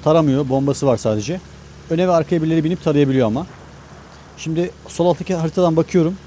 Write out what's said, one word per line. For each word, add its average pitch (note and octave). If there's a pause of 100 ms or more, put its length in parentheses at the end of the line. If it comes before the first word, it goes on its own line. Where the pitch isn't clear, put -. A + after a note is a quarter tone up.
Taramıyor, D3+
bombası C3+
var B2
sadece. A2 (500)
Öne F3
ve F3+
arkaya E3
birileri D#3+
binip E3+
tarayabiliyor C3+
ama. B2 (880)
Şimdi E3 (180)
sol E3+
alttaki F3+
haritadan E3
bakıyorum. E3 (120)